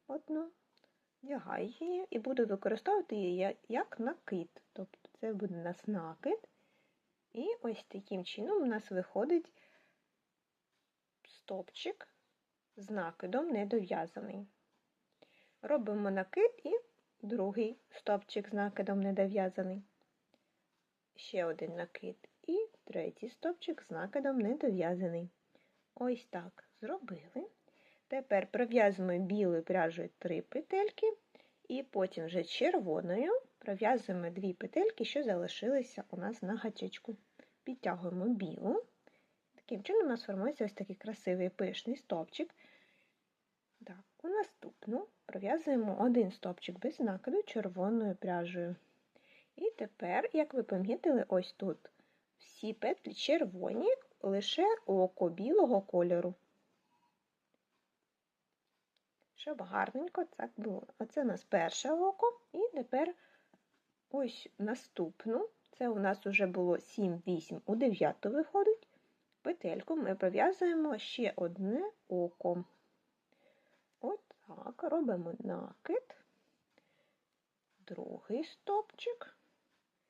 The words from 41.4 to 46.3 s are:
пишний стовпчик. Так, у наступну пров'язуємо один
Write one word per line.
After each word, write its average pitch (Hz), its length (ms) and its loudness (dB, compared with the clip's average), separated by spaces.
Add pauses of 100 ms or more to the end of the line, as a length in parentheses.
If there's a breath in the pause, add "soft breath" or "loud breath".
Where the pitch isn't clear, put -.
пишний 190 480 -4
стовпчик. 196 580 -6 (1300 soft breath)
Так, 190 200 -18 (180)
у 320 60 -6
наступну 370 800 -4 (180)
пров'язуємо 220 720 0
один 233 300 6